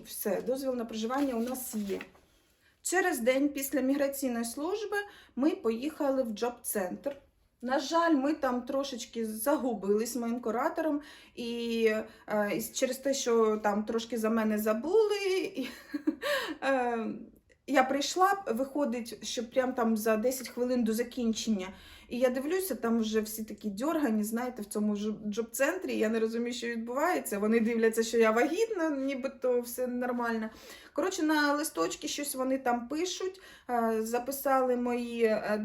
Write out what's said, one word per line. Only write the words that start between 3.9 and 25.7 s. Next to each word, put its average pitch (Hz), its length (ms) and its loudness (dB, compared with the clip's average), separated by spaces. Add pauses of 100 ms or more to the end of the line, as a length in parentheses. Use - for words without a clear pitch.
служби 381 520 -4 (400)
ми 277 140 4
поїхали 269 720 -2
в 233 60 -2
джоб-центр. 226 880 -4 (460)
На 254 160 0
жаль, 330 340 2
ми 285 220 4
там 247 280 0
трошечки 262 640 -4
загубились 220 840 0
з - 40 -4
моїм 233 240 -2
куратором, 294 600 0 (340)
і, 233 500 -2 (420)
е, 208 300 0
і 220 60 -2 (120)
через 254 240 0
те, 277 160 0
що 226 420 4
там 214 280 2
трошки 233 340 -2
за 220 120 2
мене 220 280 2
забули, 349 600 4 (360)
і, 254 140 -4 (480)
<laughs> 494 460 -2
е, 240 440 0 (600)
я 262 180 6
прийшла, 370 640 2
виходить, 240 800 -4
що 226 260 -6
прям 254 220 0
там 226 240 2
за 220 200 2
десять 254 320 -2
хвилин 247 360 0
до 220 80 2
закінчення. 220 760 -2 (400)
І 240 100 -6
я 247 120 4
дивлюся, 294 440 -2
там 233 260 2
вже 214 200 2
всі 220 240 -6
такі 214 260 -8
дьоргані, 233 540 0
знаєте, 233 380 -4
в - 20 -6
цьому 208 320 0
ж-, 208 180 -2 (120)
джоб-центрі, 247 720 0